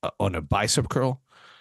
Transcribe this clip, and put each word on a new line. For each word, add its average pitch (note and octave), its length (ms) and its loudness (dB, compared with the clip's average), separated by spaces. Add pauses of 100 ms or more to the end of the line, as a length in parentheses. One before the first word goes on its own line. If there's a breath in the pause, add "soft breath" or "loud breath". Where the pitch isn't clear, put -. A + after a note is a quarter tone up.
uh, - 160 -4
on F#2+ 160 2
a D#2+ 80 -4
bicep G#2 460 0
curl, C3 340 0 (380 loud breath)